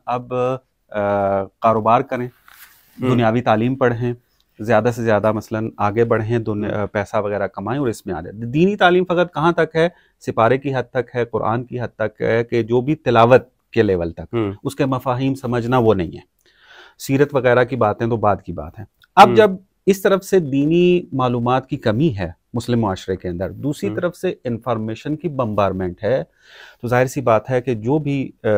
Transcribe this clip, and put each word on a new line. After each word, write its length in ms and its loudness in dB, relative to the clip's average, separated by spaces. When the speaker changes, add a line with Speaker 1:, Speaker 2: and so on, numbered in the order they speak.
Speaker 1:
अब, 260 -6
अ, 60 -12
कारोबार 420 2
करें, 220 -6
Speaker 2:
हम्म। 840 -10
Speaker 1:
दुनियावी 320 2
तालीम 340 0
पढ़ें, 400 -2
ज़्यादा 300 2
से 120 -6
ज़्यादा 300 2
मसलन 460 -6
आगे 240 0
बढ़ें, 400 0
दुन-, 220 -4
Speaker 2:
हम्म। 180 -4
Speaker 1:
अ, 20 -2
पैसा 340 -4
वगैरह 280 -4
कमाएं 320 -6
और 100 -2
इसमें 240 -8
आ 80 -8
जाए। 120 -14
दीनी 420 0
तालीम 280 4
फ़कत 320 0
कहाँ 180 0
तक 220 0
है? 200 0
सिपारे 380 2
की 140 -6
हद 220 -4
तक 200 -2
है, 120 -2
कुरान 380 -4
की 140 -10
हद 120 -6
तक 100 -2
है 220 0
कि 200 0
जो 180 2
भी 140 -2
तिलावत 560 4
के 100 4
लेवल 280 0
तक, 220 -16
Speaker 2:
हम्म। 300 -4
Speaker 1:
उसके 220 -4
मफाहीम 480 -2
समझना 460 -2
वो 140 4
नहीं 180 -2
है। 120 -16
सीरत 360 0
वगैरह 300 4
की 120 -4
बातें 340 0
तो 80 -2
बाद 240 0
की 120 -12
बात 240 -12
है। 100 -16
अब 60 10
Speaker 2:
हम्म। 120 6
Speaker 1:
जब 240 4
इस 160 2
तरफ 180 2
से 180 2
दीनी 760 2
मालूमात 520 0
की 120 -8
कमी 320 0
है 260 -6
मुस्लिम 240 0
मुआशरे 360 -2
के 140 -8
अंदर, 200 -6
दूसरी 400 -6
Speaker 2:
हम्म। 100 -6
Speaker 1:
तरफ 140 -4
से 320 -6
इन्फॉर्मेशन 680 -6
की 140 -6
बम्बारमेंट 760 -2
है, 200 0
तो 60 -6
जाहिर 200 2
सी 140 -6
बात 280 2
है 120 0
कि 140 -2
जो 240 -2
भी, 340 -4
अ, 20 2